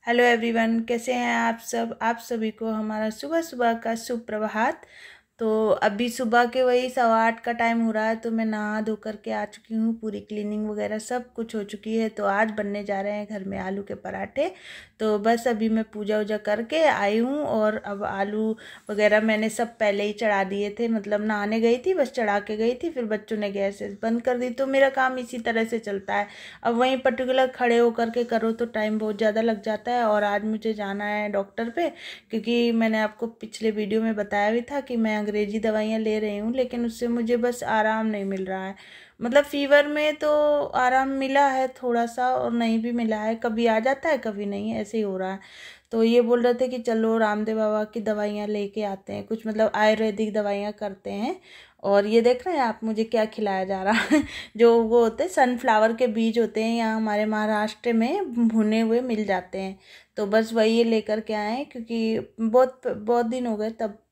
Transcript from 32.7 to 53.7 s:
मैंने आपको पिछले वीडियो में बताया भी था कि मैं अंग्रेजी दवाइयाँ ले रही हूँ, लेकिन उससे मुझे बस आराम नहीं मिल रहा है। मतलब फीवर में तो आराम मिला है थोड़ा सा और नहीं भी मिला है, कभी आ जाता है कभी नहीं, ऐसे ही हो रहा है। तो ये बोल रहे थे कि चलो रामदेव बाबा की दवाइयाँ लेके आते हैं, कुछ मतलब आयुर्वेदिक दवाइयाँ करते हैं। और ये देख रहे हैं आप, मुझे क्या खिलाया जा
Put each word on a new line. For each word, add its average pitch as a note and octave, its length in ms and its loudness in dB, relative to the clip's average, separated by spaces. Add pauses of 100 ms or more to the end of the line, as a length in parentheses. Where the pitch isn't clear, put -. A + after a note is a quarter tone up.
मैंने A3+ 280 2
आपको G#3+ 260 -4 (100)
पिछले A3 360 -4
वीडियो G#3+ 300 0
में A3+ 140 0
बताया G3+ 340 0
भी A#3 120 2
था C#4 180 -6
कि B3+ 160 -6
मैं A3 220 2
अंग्रेजी G#3 400 -2
दवाइयाँ A3 420 0
ले A3 180 0
रही G#3+ 200 -2
हूँ, A3 160 -2
लेकिन B3 320 -2
उससे A#3 220 -6
मुझे A#3 280 0
बस A#3+ 280 -2
आराम A3 420 0
नहीं G#3 180 -2
मिल G3 200 -4
रहा F#3+ 220 -6
है। G3 80 -10 (460)
मतलब C4+ 240 4
फीवर C#4+ 420 4
में D4+ 300 0
तो D4+ 120 -2 (480)
आराम C4 340 4
मिला C4+ 380 2
है C4 240 0
थोड़ा A#3 340 0
सा B3 240 -2
और B3 220 0
नहीं A3+ 260 2
भी A#3 140 -4
मिला A3+ 240 0
है, A3 180 -2
कभी A#3 320 -2
आ A3 120 4
जाता C4+ 300 0
है D4 100 2
कभी G#3 280 -6
नहीं, G3+ 280 -6
ऐसे A3 240 -6
ही A3 40 0
हो G3 140 -2
रहा F#3 160 -4
है। G3 80 -10 (500)
तो A3+ 120 2
ये A#3 180 6
बोल A#3+ 220 2
रहे B3 120 4
थे B3+ 140 0
कि B3+ 100 -4
चलो A3+ 400 0
रामदेव G#3+ 380 0
बाबा G#3+ 280 0
की G#3+ 160 -8
दवाइयाँ G#3 460 -2
लेके G#3 380 -4
आते G3 280 -8
हैं, G3+ 120 -8
कुछ A3 220 -6
मतलब A3 280 2
आयुर्वेदिक G#3+ 580 2
दवाइयाँ G#3 400 -2
करते G3+ 380 -10
हैं। A3 260 -4 (460)
और G3+ 240 4
ये A3 140 6
देख B3 260 4
रहे F4+ 100 -2
हैं C#4 60 2
आप, A3+ 220 -2
मुझे A3 200 0
क्या A3 220 0
खिलाया G3 380 -2
जा F#3+ 180 -4